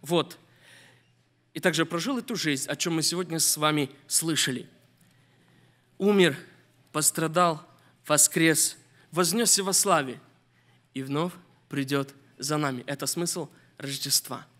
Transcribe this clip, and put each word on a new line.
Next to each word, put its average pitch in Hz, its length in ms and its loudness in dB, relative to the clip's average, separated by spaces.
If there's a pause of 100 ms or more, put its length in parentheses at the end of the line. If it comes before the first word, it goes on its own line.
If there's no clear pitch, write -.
Вот. 160 360 -2 (1160)
И 160 80 -8
также 160 240 2
прожил 170 320 -4
эту 233 180 -6
жизнь, 147 340 -2
о 147 60 -2
чем 170 200 -2
мы 160 60 0
сегодня 165 380 -2
с - 160 2
вами 151 340 0 (180)
слышали. 147 600 -2 (1300)
Умер, 190 360 6 (560)
пострадал, 160 720 0 (400)
воскрес, 160 720 4 (360)
вознесся 185 520 2
во 190 80 -2
славе 151 480 2 (760)
и 131 80 -8
вновь 147 300 -2 (380)
придет 139 440 -2 (240)
за 147 200 -4
нами. 135 300 -2
Это 139 200 -6
смысл 170 400 -4 (300)
Рождества. 139 680 -4 (140)